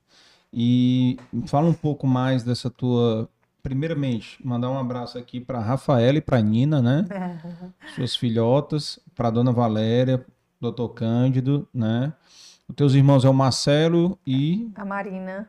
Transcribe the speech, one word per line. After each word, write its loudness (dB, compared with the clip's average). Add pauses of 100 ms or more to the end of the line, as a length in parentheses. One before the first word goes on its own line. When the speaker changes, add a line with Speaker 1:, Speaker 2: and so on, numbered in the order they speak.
(520)
Speaker 1:
E 2 (280)
fala 2
um 2
pouco -4
mais 0
dessa -4
tua, 0 (340)
primeiramente, -4
mandar -4
um -4
abraço -8
aqui -12
pra -8
Rafaela 2
e 0
pra 0
Nina, 2
né? 2
Speaker 2:
<laughs> -12
Speaker 1:
Suas -6
filhotas, -2 (160)
pra -2
Dona 2
Valéria, 0 (360)
doutor -4
Cândido, 0
né? -2 (560)
Os -16
teus 4
irmãos 6
é 6
o 6
Marcelo 2
e -2
Speaker 2:
A -12
Marina. -10